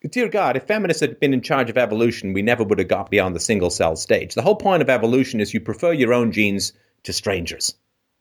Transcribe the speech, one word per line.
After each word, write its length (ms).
dear 200
God, 280
if 80
feminists 380
had 180
been 140
in 80
charge 260
of 80
evolution, 560
we 80
never 240
would 140
have 100
got 220
beyond 260
the 40
single 280
cell 280
stage. 380
The 80
whole 140
point 260
of 60
evolution 520
is 120
you 80
prefer 320
your 220
own 180
genes 400
to 100
strangers. 600